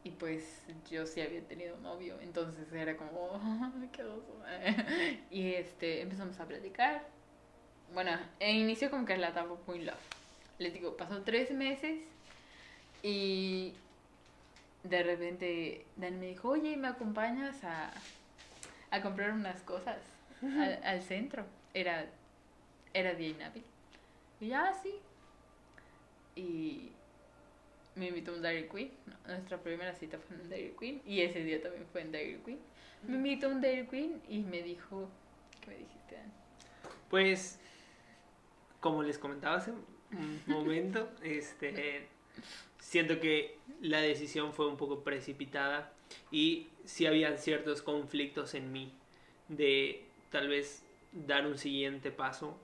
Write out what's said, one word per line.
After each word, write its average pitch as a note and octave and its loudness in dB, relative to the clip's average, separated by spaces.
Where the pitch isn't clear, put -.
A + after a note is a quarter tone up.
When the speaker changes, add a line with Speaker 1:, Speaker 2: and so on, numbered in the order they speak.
Speaker 1:
Y F3+ -8
pues D#3+ -6
yo D#3+ -2
sí D#3+ -4
había E3 -4
tenido E3+ -10
novio. F3 -8
Entonces E3 -4
era D#3+ 0
como, D#3 -8
"Oh, A3 0
qué C4 -10
oso". A3 -10
<laughs> A#3 2
Y F#3 2
este, E3+ 0
empezamos F#3+ -6
a E3 -6
platicar. D4 2
Bueno, F3+ 2
e G#3 4
inició A3 6
como C4+ 0
que F#3+ 2
la F3 4
etapa F3 -2
muy F3 -6
love. - -4
Les E3+ -2
digo, F3 -4
pasó G3 -4
tres B3 2
meses C#4 0
y F#3+ 2
de F3+ 4
repente F3 0
Dani F#3 -4
me F#3 -6
dijo, F#3 -4
"Oye, D4+ 2
¿me C4 -2
acompañas A#3+ -2
a, D#3+ -4
a G3 2
comprar G3 0
unas F#3+ -2
cosas F#3 -4
al, C4+ 2
al F#3 2
centro?". G#3 -4
Era, F3 0
era F#3 4
día E3 -2
inhábil. D#3 -8
Y G#3+ -4
ya, D4 4
"Ah, F#4+ 2
sí". G4 -4
Y D#3+ -4
me F#3 -2
invitó F3 -4
a E3+ -4
un E3+ -6
Dairy E3 0
Queen. A3+ -6
No, - -14
nuestra F#3 -4
primera F3+ -4
cita E3 -8
fue F3 -14
en F3+ -12
un E3+ -12
Dairy - -6
Queen. C4 -6
Y G3 2
ese F3 2
día D#3+ 0
también F3 -6
fue F3 -4
en D#3+ -8
Dairy D3+ -4
Queen. B3+ -8
Me B3 0
invitó C#4 2
a - 6
un C4+ 2
Dairy B3+ 4
Queen C#4+ -2
y G#3+ 0
me F3+ -2
dijo, F#3+ -8
¿qué G3+ -16
me G3 -14
dijiste, - -16
Dani? - -14
Speaker 2:
Pues, F#3+ 6
como D3+ 2
les D3 0
comentaba C#3+ 0
hace G3 -2
un D#3 -8
Speaker 1:
<laughs> - -10
Speaker 2:
momento, E3+ 2
este, C#3+ -4
siento E3 6
que D#3 4
la D#3 4
decisión D3+ 2
fue D3+ 4
un C#3+ 0
poco C#3 0
precipitada C#3 0
y D#3+ 6
sí - 4
había D#3 8
ciertos D3+ 2
conflictos C#3+ -2
en C3 -4
mí C3 -6
de C#3+ 6
tal C#3+ 2
vez C#3+ 0
dar C#3+ 4
un C#3+ 0
siguiente C#3 0
paso C#3 -4